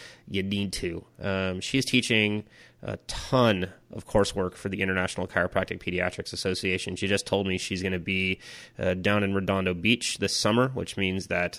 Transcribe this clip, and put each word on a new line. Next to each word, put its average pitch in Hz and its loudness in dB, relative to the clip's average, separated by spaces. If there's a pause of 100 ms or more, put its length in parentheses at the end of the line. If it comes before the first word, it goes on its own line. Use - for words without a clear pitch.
(280)
you 95 -2
need 101 -2
to. 85 -6 (180)
Um, 95 -2
she's 131 0
teaching 107 2 (400)
a 104 -6 (100)
ton 107 2 (200)
of - -10
coursework 98 2
for - -8
the 98 -4
International 92 0
Chiropractic 90 0
Pediatrics 90 -2
Association. 92 -2
She 98 -2
just 98 0
told 98 2
me 95 0
she's 92 -4
gonna 92 0
be, 92 0 (400)
uh, 92 0
down 101 2
in 98 0
Redondo 95 2
Beach 110 0
this 98 0
summer, 117 4
which 123 -6
means 95 0
that, 90 -2